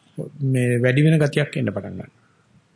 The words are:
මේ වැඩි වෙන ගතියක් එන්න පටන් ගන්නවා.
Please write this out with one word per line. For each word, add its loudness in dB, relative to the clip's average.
මේ 0
වැඩි 2
වෙන 4
ගතියක් 0
එන්න -2
පටන් -8
ගන්නවා. -14